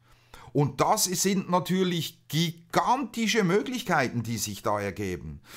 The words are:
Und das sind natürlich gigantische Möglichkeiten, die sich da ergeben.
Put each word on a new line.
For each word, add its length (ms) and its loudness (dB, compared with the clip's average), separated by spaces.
Und 300 0
das 220 4
sind 480 0
natürlich 760 0
gigantische 1160 0
Möglichkeiten, 800 0
die 160 -4
sich 240 -6
da 180 0
ergeben. 600 -6